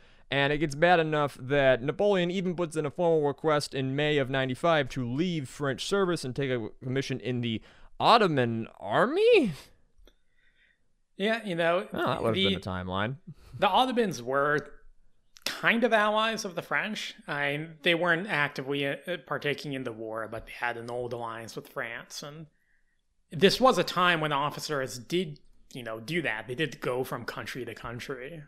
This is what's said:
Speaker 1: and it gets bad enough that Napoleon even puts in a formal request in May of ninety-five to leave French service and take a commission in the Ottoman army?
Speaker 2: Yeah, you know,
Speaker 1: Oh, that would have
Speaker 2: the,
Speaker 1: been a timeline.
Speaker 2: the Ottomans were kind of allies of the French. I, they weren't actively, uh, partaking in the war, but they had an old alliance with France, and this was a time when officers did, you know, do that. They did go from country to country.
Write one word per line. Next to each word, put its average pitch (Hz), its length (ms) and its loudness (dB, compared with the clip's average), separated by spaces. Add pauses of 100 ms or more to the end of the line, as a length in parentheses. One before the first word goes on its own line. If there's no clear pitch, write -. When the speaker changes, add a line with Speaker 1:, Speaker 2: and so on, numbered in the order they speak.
(320)
Speaker 1:
and 139 200 2
it 151 60 0
gets 147 160 -2
bad 170 260 6
enough 151 400 0
that 131 440 4
Napoleon 175 480 2
even 180 240 -2
puts 156 200 -4
in 151 100 -2
a 139 40 -4
formal 160 380 2
request 147 480 0
in 131 200 -2
May 151 220 2
of 131 120 2
ninety-five 135 600 2
to 123 180 -4
leave 151 400 -2
French 139 380 -4
service 185 400 0
and 127 100 -6
take 139 140 -2
a 117 200 -2 (120)
commission 131 380 -4
in 120 220 -2
the 113 200 -2 (380)
Ottoman 135 680 4 (120)
army? 254 720 4 (1600)
Speaker 2:
Yeah, 220 300 -2
you 180 100 -4
know, 170 380 2
Speaker 1:
Oh, 349 120 -2
that - 180 0
would 117 60 2
have 110 60 2
Speaker 2:
the, 95 100 2
Speaker 1:
been 98 100 2
a - 40 -4
timeline. 95 580 -4 (400)
Speaker 2:
the 196 120 4
Ottomans 214 540 2
were 143 440 0 (800)
kind 214 380 2
of 226 100 4
allies 214 500 2
of 180 120 -10
the 165 60 -6
French. 180 520 -4 (140)
I, 147 400 -2 (160)
they 175 120 6
weren't 170 320 2
actively, 143 600 -2
uh, 143 80 -2 (300)
partaking 143 480 -4
in 131 100 -6
the 117 100 -6
war, 110 360 -8
but 110 180 -10
they - 60 -14
had 120 220 -4
an 117 140 -10
old 120 240 -6
alliance 113 420 -10
with 139 140 -12
France, 123 540 -10
and 151 240 -16 (840)
this 185 300 4
was 247 160 8
a 180 60 4
time 175 360 2
when 151 140 0
officers 139 680 -2
did, 160 400 -4 (340)
you 127 100 -10
know, 113 160 -8
do 156 220 -2
that. 110 260 -4
They 123 80 -6
did 139 260 -4
go 127 220 -2
from 123 200 -8
country 120 420 -10
to 113 80 -10
country. 131 760 -10